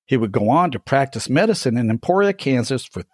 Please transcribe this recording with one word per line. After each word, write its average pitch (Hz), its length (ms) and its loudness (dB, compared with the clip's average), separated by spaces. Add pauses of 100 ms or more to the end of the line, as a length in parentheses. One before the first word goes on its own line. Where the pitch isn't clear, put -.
He 131 100 2
would 110 140 0
go 104 180 0
on 160 220 2
to 110 80 -6
practice 135 500 -2
medicine 147 480 2
in 113 140 0
Emporia, 190 420 0
Kansas 127 500 -2
for - 200 -12 (100)